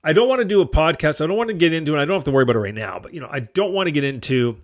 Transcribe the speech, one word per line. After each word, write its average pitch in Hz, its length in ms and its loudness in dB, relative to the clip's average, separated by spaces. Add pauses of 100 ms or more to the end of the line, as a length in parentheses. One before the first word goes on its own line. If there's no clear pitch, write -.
I 156 60 2
don't 240 160 4
wanna 254 160 2
do 196 160 2
a 165 80 0
podcast. 156 540 0
I 156 40 -2
don't 196 120 -2
wanna 226 160 -4
get 165 180 2
into, 156 200 -2
and 147 100 0
I - 20 2
don't 185 120 0
have 131 80 -4
to 147 60 -2
worry 135 120 4
about 123 140 4
it - 20 2
right 101 160 -4
now, 98 280 -10
but, - 120 -18
you 156 60 -12
know, 123 100 -14
I 139 100 -6
don't 185 320 -2
wanna 190 180 0
get 143 140 0
into 123 600 -2